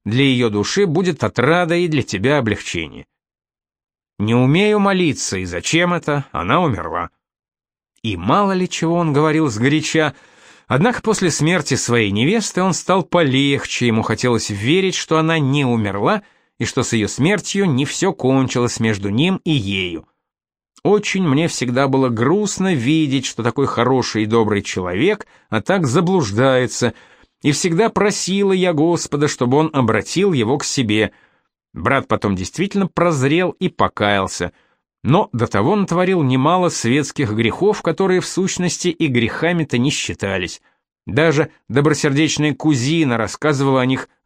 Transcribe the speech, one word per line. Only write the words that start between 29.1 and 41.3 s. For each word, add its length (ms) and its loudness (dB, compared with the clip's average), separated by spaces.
чтобы 300 0
он 160 2
обратил 640 0
его 240 0
к 60 -8
себе. 480 0
Брат 360 -2
потом 260 0
действительно 540 -2
прозрел 640 0
и 180 -4
покаялся — 840 -2
но 280 2
до 140 -2
того 300 0
натворил 460 0
немало 480 2
светских 600 -2
грехов, 500 0
которые 380 0
в 60 -6
сущности 640 -2
и 180 -2
грехами-то 720 0
не 120 2
считались. 680 -6
Даже 440 2